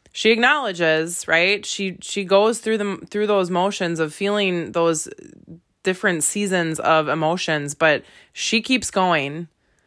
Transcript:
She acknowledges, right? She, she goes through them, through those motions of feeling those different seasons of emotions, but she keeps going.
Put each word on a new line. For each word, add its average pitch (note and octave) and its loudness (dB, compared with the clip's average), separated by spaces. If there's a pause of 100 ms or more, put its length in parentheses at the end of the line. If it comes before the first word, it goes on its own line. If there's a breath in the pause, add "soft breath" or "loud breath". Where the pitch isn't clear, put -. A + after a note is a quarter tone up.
(120)
She - 0
acknowledges, F#3 2
right? F3 2
She, F#3+ -6
she - -6
goes G#3 4
through A3 -2
them, G3+ -6
through G#3 -2
those G3 2
motions F3+ 0
of D#3 -2
feeling G3 -2
those E3 0 (720)
different F#3 -2
seasons F3+ -2
of D#3 2
emotions, D#3 -2
but D#3 2 (300 loud breath)
she - -2
keeps B3 -2
going. E3 0 (400)